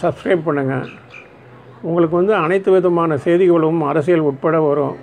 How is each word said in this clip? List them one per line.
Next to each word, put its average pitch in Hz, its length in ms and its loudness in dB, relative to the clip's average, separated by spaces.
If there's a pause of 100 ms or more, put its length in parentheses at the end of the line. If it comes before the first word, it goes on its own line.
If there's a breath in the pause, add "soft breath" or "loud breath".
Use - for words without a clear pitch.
subscribe 175 420 -2
பண்ணுங்க. 139 420 -4 (960)
உங்களுக்கு 170 340 0
வந்து 196 180 2
அனைத்து 190 380 0
விதமான 170 440 2
செய்திகளும் 170 680 2
அரசியல் 156 380 0
உட்பட 156 400 0
வரும் 143 420 0